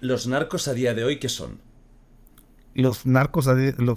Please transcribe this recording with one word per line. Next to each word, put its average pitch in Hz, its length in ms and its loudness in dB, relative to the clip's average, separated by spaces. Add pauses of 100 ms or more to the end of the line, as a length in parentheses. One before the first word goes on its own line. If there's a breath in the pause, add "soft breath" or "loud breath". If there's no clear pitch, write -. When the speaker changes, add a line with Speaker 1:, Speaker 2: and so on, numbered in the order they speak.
Speaker 1:
los 123 260 -2
narcos 151 420 -2
a 135 60 -2
día 123 200 0
de 113 100 -2
hoy, 143 140 -2
¿qué 131 100 -6
son? 67 300 -10 (1160)
Speaker 2:
Los 127 320 0
narcos 131 420 4
a 127 60 6
di-, 131 220 2
lo-, 120 200 0